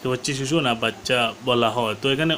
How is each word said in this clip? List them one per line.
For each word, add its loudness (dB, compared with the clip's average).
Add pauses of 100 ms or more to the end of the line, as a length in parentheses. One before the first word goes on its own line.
কচি -2
শিশু 0
না 2
বাচ্চা 0 (120)
বলা 4
হয়। 0
তো -4
এখানে 2